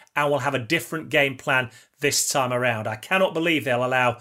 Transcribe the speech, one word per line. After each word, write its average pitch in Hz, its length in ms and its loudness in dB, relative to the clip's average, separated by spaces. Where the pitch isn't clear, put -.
and 147 120 2
will 143 100 2
have 135 140 -2
a 131 60 0
different 160 480 -4
game 139 300 0
plan 127 320 0
this - 280 0
time 127 220 2
around. 120 360 0
I 110 100 -6
cannot 190 360 0
believe 160 300 0
they'll 123 220 0
allow 127 360 2